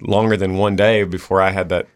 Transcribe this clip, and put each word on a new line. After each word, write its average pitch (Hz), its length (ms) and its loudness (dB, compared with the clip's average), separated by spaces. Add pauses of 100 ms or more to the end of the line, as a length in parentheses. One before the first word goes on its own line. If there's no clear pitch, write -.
longer 107 360 0
than 95 200 -2
one 101 180 0
day 104 300 2
before 92 360 -2
I 95 100 2
had 95 180 -4
that, 87 260 -2